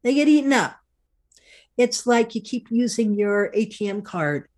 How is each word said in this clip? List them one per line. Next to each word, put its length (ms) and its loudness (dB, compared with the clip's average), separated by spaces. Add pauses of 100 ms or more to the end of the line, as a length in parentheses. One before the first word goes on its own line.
They 100 0
get 160 2
eaten 240 4
up. 240 0 (1000)
It's 280 0
like 280 0
you 80 -6
keep 280 -10
using 440 0
your 400 0
A 100 0
T 240 -6
M 140 -6
card 440 -6 (120)